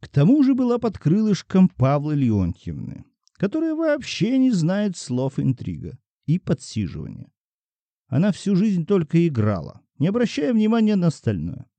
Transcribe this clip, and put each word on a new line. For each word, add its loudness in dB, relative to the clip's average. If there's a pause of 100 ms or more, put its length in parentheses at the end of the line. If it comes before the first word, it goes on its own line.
К -20
тому 4
же 4
была 0
под -4
крылышком 2
Павлы 0
Леонтьевны, -2 (300)
которая -4
вообще -2
не 4
знает 0
слов -4
интрига -4 (280)
и 0
подсиживание. -6 (800)
Она 0
всю -2
жизнь 0
только 2
играла, -2 (180)
не 2
обращая 0
внимания 2
на 2
остальное. -4 (120)